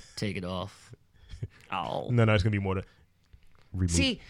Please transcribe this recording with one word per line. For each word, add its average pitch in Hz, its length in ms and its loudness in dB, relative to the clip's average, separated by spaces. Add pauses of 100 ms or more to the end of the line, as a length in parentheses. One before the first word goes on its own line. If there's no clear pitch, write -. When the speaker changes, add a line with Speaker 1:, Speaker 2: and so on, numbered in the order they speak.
(140)
Speaker 1:
"Take 98 220 -6
it 92 80 -8
off." 92 500 -10 (800)
Oh. - 380 -4
Speaker 2:
No, 117 160 6
no, 107 80 6
it's 95 100 4
gonna 110 80 2
be 101 80 0
more 95 160 0
than 95 80 -4 (880)
remove. 90 180 0
Speaker 1:
See 254 400 2